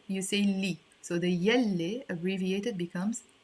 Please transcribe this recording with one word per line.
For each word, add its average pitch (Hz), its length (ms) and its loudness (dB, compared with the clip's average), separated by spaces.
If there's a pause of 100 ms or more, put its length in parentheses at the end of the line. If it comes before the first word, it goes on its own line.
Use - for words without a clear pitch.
you 190 140 -2
say 202 220 0
li. 190 360 2 (220)
So 175 180 -4
the 180 120 2
يلي 202 800 2
abbreviated 190 680 -2
becomes 180 460 -2 (200)